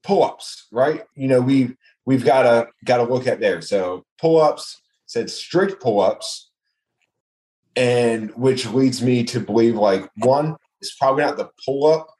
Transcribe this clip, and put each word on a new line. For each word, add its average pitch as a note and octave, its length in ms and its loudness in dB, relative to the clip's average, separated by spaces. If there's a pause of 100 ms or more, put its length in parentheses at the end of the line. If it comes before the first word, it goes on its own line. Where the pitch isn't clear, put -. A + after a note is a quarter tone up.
pull-ups, - 680 -2
right? C#3+ 320 0 (120)
You C3+ 120 -6
know, B2+ 140 4
we've, B2+ 340 0 (300)
we've C3 180 0
gotta, B2 460 4 (160)
gotta B2 180 2
look B2+ 240 -2
at G#2+ 140 -2
there. F2+ 200 0
So F#2 440 -4 (140)
pull-ups, D#3+ 580 0 (280)
said A2+ 240 -6
strict - 520 -4
pull-ups, - 680 -2 (1300)
and A#2+ 600 0
which B2+ 320 0
leads B2 340 0
me B2 240 0
to A#2+ 160 -6
believe, A2+ 340 2
like, G2 400 0
one, C#3+ 400 0 (240)
it's - 160 -16
probably C#3 280 0
not B2 120 -4
the - 140 -10 (160)
pull-up D3+ 420 0 (120)